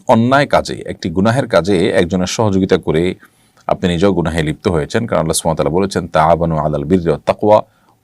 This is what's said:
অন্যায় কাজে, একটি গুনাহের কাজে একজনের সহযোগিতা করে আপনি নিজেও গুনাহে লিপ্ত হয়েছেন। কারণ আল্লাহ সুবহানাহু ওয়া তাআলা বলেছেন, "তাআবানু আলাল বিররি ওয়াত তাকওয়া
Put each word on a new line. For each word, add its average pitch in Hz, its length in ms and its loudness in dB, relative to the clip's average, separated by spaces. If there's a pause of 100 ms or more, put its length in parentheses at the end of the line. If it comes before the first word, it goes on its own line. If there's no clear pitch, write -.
অন্যায় 127 400 2
কাজে, - 380 -2
একটি - 240 -8
গুনাহের 113 380 0
কাজে 92 420 2
একজনের 92 380 0
সহযোগিতা 95 500 0
করে 85 380 -2 (520)
আপনি - 220 -2
নিজেও 87 240 2
গুনাহে 82 300 -2
লিপ্ত 76 240 -4
হয়েছেন। 90 400 -2
কারণ 87 120 0
আল্লাহ 80 140 -2
সুবহানাহু - 140 -4
ওয়া 80 80 0
তাআলা 78 280 0
বলেছেন, 95 240 -4
"তাআবানু 80 500 0
আলাল 73 260 -2
বিররি 85 260 0
ওয়াত 73 160 -2
তাকওয়া 107 380 2 (400)